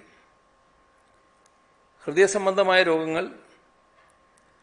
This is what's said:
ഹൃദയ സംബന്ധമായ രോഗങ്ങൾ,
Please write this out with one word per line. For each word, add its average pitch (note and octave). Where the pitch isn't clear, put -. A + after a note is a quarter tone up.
ഹൃദയ E3
സംബന്ധമായ F#3+
രോഗങ്ങൾ, D#3+